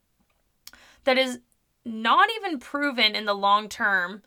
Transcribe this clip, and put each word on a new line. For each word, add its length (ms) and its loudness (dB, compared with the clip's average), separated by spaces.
that 140 2
is 200 0
not 520 2
even 220 -6
proven 560 -2
in 120 -6
the 80 0
long 340 2
term 580 -2